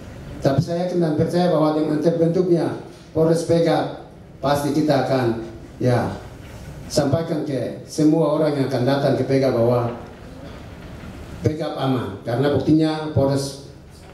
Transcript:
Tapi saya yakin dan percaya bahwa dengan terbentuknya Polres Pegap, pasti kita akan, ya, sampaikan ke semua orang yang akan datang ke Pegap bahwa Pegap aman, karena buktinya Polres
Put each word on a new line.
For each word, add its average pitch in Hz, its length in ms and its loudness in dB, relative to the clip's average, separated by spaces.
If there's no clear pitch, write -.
Tapi 139 160 4
saya 170 240 0
yakin 175 160 0
dan 156 160 2
percaya 175 320 2
bahwa 151 240 4
dengan 151 240 0
terbentuknya 170 800 2
Polres 160 320 4
Pegap, - 560 2
pasti 143 400 0
kita 147 320 2
akan, 120 320 0
ya, 123 320 2
sampaikan 151 560 0
ke 131 400 -6
semua 156 480 4
orang 151 240 2
yang 131 80 2
akan 123 160 -2
datang 135 320 2
ke 123 80 2
Pegap 131 320 2
bahwa 120 400 2
Pegap 156 320 -4
aman, 123 480 -2
karena 127 240 0
buktinya 156 420 2
Polres 139 560 -2